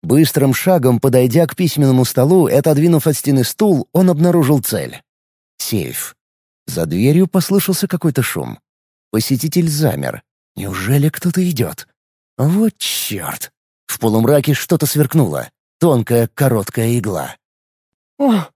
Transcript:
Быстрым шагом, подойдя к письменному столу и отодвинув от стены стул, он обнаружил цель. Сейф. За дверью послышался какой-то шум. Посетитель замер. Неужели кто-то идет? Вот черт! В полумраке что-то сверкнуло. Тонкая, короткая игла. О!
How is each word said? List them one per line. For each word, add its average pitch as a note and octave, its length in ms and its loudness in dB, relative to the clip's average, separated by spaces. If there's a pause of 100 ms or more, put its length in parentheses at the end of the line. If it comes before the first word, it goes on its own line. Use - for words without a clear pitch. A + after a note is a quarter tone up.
Быстрым C#3 480 2
шагом, B2+ 480 2
подойдя B2+ 460 2
к - 100 -12
письменному C3+ 480 2
столу D3 420 2
и - 60 0
отодвинув D#3 540 2
от D3+ 100 0
стены C#3 260 0
стул, F3+ 520 0
он F#3 160 4
обнаружил D#3 500 2
цель. D2 420 -8 (540)
Сейф. - 580 -6 (520)
За E2 180 -4
дверью B2+ 420 2
послышался F#3+ 640 -2
какой-то D#3 320 -2
шум. B1+ 380 -6 (520)
Посетитель D3+ 600 -2
замер. G2+ 520 -4 (340)
Неужели G2 520 -2
кто-то F3+ 340 -2
идет? B2 460 -4 (480)
Вот F#3 400 0
черт! - 760 -8 (360)
В - 120 -10
полумраке A#2 540 2
что-то - 320 -2
сверкнуло. B2 640 0 (320)
Тонкая, A#2+ 540 2
короткая A#2 640 0
игла. F2+ 380 -6 (840)
О! A3+ 380 0